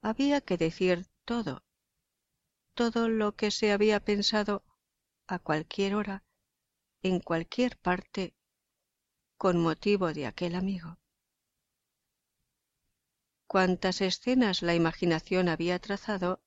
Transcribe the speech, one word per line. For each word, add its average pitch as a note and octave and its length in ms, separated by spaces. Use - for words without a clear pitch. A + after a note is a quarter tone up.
Había C#4 380
que F#3 160
decir F3 500
todo, G#3+ 400
todo A#3 360
lo G#3+ 260
que G#3 160
se G#3 220
había G#3 260
pensado G#3 640
a F#3 120
cualquier F3+ 560
hora, G3+ 280
en F#3 160
cualquier E3+ 580
parte, F3+ 560
con F3+ 220
motivo E3+ 540
de C#3+ 140
aquel E3+ 280
amigo. F3+ 420
Cuántas F#3 540
escenas G#3+ 600
la E3+ 140
imaginación E3+ 760
había E3+ 300
trazado F#3+ 680